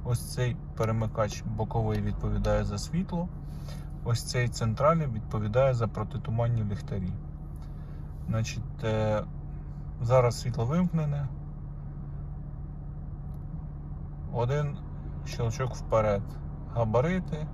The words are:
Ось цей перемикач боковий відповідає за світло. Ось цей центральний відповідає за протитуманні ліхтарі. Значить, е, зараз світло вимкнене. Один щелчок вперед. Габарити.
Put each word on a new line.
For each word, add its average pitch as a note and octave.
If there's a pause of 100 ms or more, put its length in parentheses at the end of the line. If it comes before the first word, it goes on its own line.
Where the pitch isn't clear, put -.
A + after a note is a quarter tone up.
Ось -
цей B2 (200)
перемикач A2
боковий A2
відповідає G#2
за G#2
світло. F3 (760)
Ось A#2
цей B2
центральний C#3
відповідає A2+
за A2+
протитуманні A2+
ліхтарі. G2+ (1120)
Значить, -
е, G#2+ (760)
зараз A#2+
світло A#2
вимкнене. D3 (3000)
Один C#3 (480)
щелчок A#2+
вперед. G#2+ (500)
Габарити. D3+